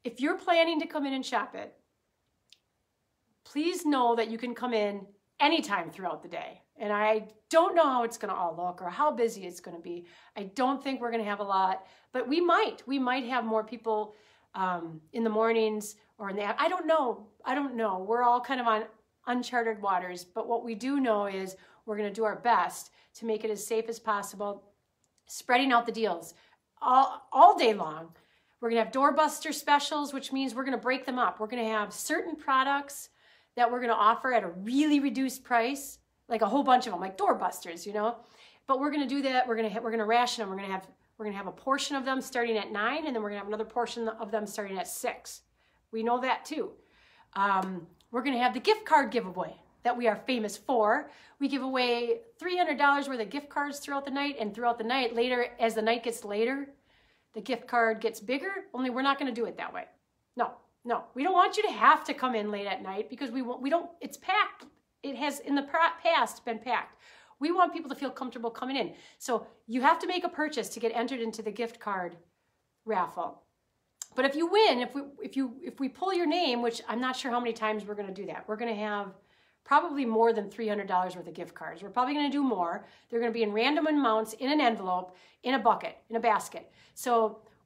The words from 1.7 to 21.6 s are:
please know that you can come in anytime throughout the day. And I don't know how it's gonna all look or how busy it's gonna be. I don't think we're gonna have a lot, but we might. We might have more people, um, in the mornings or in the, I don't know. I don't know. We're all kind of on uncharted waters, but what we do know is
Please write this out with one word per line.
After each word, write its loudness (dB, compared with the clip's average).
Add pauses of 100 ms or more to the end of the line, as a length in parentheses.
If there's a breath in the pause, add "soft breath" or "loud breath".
please -2
know 4
that 0
you -6
can -6
come -4
in 0 (320)
anytime 2
throughout -8
the -16
day. -12 (160)
And -2
I 2 (240)
don't 6
know 8
how 2
it's -6
gonna -6
all -4
look -6
or -8
how 2
busy -2
it's -14
gonna -14
be. -12 (320 loud breath)
I -6
don't -2
think -4
we're -4
gonna -2
have -4
a -6
lot, 0 (280 loud breath)
but -4
we 2
might. 2
We -2
might 0
have -2
more 0
people, -4 (400 loud breath)
um, -4 (100)
in -2
the 2
mornings 2 (220 soft breath)
or -8
in -6
the, -2
I 4
don't -2
know. 2 (160)
I -2
don't -2
know. 0
We're 0
all 6
kind -2
of -2
on 2 (420)
uncharted -2
waters, -2
but -8
what 0
we -6
do -2
know 2
is -6 (280 soft breath)